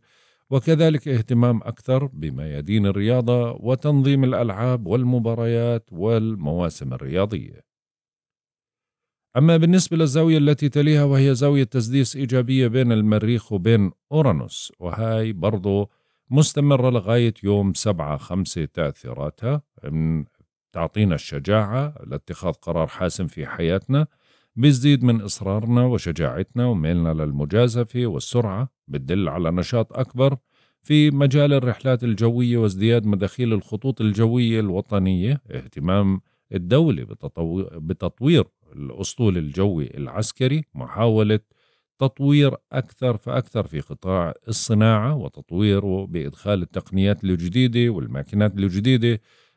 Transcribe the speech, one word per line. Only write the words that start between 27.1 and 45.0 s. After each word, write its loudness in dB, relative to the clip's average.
للمجازفة 0
والسرعة، -4
بتدل -4
على -2
نشاط -2
أكبر -2
في 4
مجال 2
الرحلات 0
الجوية 0
وازدياد 2
مداخيل 0
الخطوط -4
الجوية 2
الوطنية، 0
اهتمام -2
الدولة 0
بتطو-، -8
بتطوير -2
الأسطول -4
الجوي -2
العسكري، -4
محاولة 0
تطوير 2
أكثر -4
فأكثر -4
في -8
قطاع -4
الصناعة 0